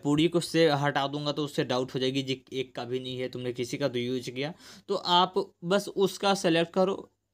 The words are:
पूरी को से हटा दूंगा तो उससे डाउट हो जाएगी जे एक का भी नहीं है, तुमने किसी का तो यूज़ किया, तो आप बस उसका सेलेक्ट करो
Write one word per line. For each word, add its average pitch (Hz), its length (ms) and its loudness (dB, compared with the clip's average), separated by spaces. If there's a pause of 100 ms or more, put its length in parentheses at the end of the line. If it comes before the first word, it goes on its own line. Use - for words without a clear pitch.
पूरी 147 240 4
को 170 140 0
से 165 300 4
हटा 143 360 0
दूंगा 147 240 -4
तो 143 140 -4
उससे 143 180 -2
डाउट 127 320 -2
हो 135 40 -4
जाएगी 131 240 0
जे 131 180 -6 (120)
एक 131 220 -6
का 120 100 -8
भी 123 140 -4
नहीं 127 200 -10
है, 127 100 -4
तुमने 123 240 -6
किसी 123 240 -6
का 139 100 0
तो 123 120 -2
यूज़ 123 320 -2
किया, 139 220 -6 (360)
तो 196 60 0
आप 180 480 2 (220)
बस 190 240 2
उसका 196 460 2
सेलेक्ट 170 380 2
करो 190 360 0 (240)